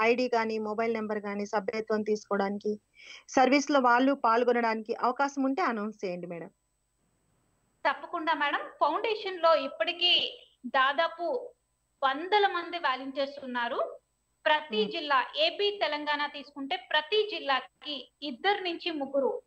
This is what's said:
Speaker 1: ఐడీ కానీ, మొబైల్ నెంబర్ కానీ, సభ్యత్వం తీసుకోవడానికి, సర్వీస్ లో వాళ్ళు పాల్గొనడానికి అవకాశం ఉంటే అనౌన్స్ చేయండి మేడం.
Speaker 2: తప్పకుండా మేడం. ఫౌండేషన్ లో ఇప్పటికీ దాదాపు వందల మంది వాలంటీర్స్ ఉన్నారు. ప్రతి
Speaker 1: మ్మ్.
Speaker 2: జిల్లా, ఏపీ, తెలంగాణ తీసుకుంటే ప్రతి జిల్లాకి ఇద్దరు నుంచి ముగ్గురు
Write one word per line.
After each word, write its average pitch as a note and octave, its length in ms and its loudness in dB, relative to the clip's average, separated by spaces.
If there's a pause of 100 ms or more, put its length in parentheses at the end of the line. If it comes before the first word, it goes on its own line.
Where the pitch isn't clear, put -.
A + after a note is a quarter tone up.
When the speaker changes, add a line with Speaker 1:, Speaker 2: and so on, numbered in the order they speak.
Speaker 1:
ఐడీ A#3+ 280 4
కానీ, A3 300 0
మొబైల్ A3 360 -2
నెంబర్ G#3+ 260 -4
కానీ, G3+ 260 -6
సభ్యత్వం G#3+ 560 -2
తీసుకోవడానికి, G#3 800 -2 (480)
సర్వీస్ C#4 420 4
లో C#4+ 100 4
వాళ్ళు B3+ 340 6
పాల్గొనడానికి A#3 800 2
అవకాశం C#4 480 0
ఉంటే C4+ 200 0
అనౌన్స్ G#3+ 420 -2
చేయండి F3 220 -6
మేడం. E3+ 220 -10 (1400)
Speaker 2:
తప్పకుండా D#4+ 460 -2
మేడం. D4 260 0 (200)
ఫౌండేషన్ F#4+ 600 0
లో E4 160 6
ఇప్పటికీ E4 840 0 (240)
దాదాపు C#4+ 880 0 (500)
వందల F4+ 420 2
మంది F4 320 -4
వాలంటీర్స్ C4+ 680 -4
ఉన్నారు. B3 560 -4 (440)
ప్రతి A#3+ 380 2
Speaker 1:
మ్మ్. G3+ 80 -2
Speaker 2:
జిల్లా, C#4+ 360 0 (100)
ఏపీ, F4 460 0
తెలంగాణ D4 440 -2
తీసుకుంటే C#4+ 500 -8
ప్రతి F#4 540 0
జిల్లాకి C#4 840 -6 (100)
ఇద్దరు F#4+ 400 -2
నుంచి F4 280 -6
ముగ్గురు C#4 560 -2